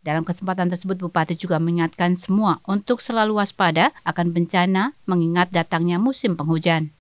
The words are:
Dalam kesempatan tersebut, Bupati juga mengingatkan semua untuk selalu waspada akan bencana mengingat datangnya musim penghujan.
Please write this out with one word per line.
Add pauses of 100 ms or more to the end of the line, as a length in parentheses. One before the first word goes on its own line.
Dalam
kesempatan
tersebut,
Bupati
juga
mengingatkan
semua
untuk
selalu
waspada
akan
bencana (160)
mengingat
datangnya
musim
penghujan. (100)